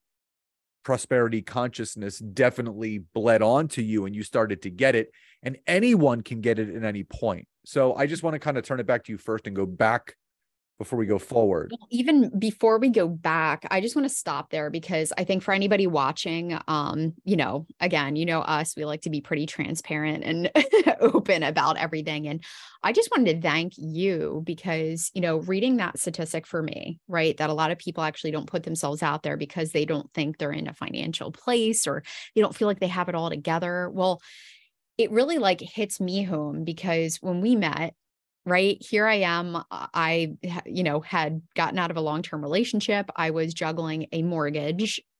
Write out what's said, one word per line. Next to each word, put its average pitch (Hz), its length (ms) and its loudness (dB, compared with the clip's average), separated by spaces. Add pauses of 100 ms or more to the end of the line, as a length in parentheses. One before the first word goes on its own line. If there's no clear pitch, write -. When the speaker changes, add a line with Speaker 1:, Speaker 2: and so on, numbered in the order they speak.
(840)
Speaker 1:
prosperity 120 580 0
consciousness 113 760 -6
definitely 113 800 0
bled 110 440 4
onto 131 400 4
you, 107 240 0
and 101 80 -8
you 107 80 -6
started 104 400 0
to 98 80 -8
get 127 240 4
it, 113 160 2 (320)
and 131 240 -6
anyone 175 540 4
can 113 200 -8
get 110 200 2
it 104 140 -4
at 113 100 -6
any 101 180 -4
point. - 460 -4 (160)
So 131 300 2
I 139 120 2
just 160 160 -6
wanna 156 160 -2
kinda 139 240 -2
turn 131 160 -6
it 107 80 -6
back 120 180 2
to - 80 -12
you 98 60 -8
first 110 300 -6
and 98 80 -8
go 98 100 0
back 110 480 0 (600)
before 117 220 -4
we 110 80 0
go 98 140 2
forward. 101 500 2
Speaker 2:
Well, - 200 -16
even 254 460 4
before 220 420 4
we 262 100 4
go 208 180 4
back, 160 640 0
I 190 100 2
just 226 140 -2
wanna 277 140 2
stop 151 420 -6
there 151 200 -2
because 160 460 -2
I 185 60 0
think 185 220 0
for 190 100 0
anybody 196 320 4
watching, 165 800 0
um, 156 480 0 (100)
you 190 120 2
know, 139 280 0 (140)
again, 151 380 0
you 165 100 0
know 165 140 0
us, 156 340 -2
we 151 100 -6
like 151 180 -6
to 165 80 -6
be 147 100 -2
pretty 151 260 -4
transparent 156 800 -4
and 170 300 -2
<laughs> 330 460 4
open 180 440 4
about 156 320 2
everything. 156 500 -4
And 156 160 -6 (400)
I 208 100 2
just 453 200 4
wanted 220 240 4
to 165 40 -6
thank 165 360 0
you 160 680 -2
because, 165 680 -4
you 190 60 -2
know, 165 180 2
reading 196 380 0
that 185 240 -4
statistic 165 440 -4
for 165 160 -4
me, - 460 -6
right, 160 300 2
that 156 140 0
a 151 40 -2
lot 156 160 0
of 175 80 -4
people 165 240 -6
actually 156 300 -4
don't 147 180 -6
put 165 140 -4
themselves 156 360 -4
out 156 220 0
there 151 140 -2
because 160 340 -6
they 151 140 2
don't 151 280 -4
think 151 260 -4
they're 147 120 -2
in 139 160 -6
a - 80 -10
financial - 560 -6
place 226 560 0
or 139 160 -2 (320)
they 220 60 4
don't - 160 2
feel 214 100 2
like 196 140 0
they 180 80 0
have 180 200 -2
it 175 60 -4
all 165 160 -2
together. 175 600 -2
Well, 185 300 0 (800)
it 220 140 2
really, 285 260 2
like, 196 220 2
hits 202 400 -6
me 190 240 -2
home 156 400 -4
because 165 580 -2
when 180 180 -2
we 233 140 4
met, 165 400 0 (520)
right? 190 340 4
Here 214 260 0
I 220 100 4
am. 175 400 0 (140)
I, - 240 -8
I 165 540 0
ha-, 170 180 -6
you 180 160 -4
know, 151 180 2
had 160 420 -2 (120)
gotten 170 240 0
out 170 120 0
of 165 60 -8
a 160 60 -2
long-term 156 400 -4
relationship. 202 760 0
I 160 140 0
was 160 240 -2
juggling 160 580 -4
a 165 100 0
mortgage, 160 760 -2 (200)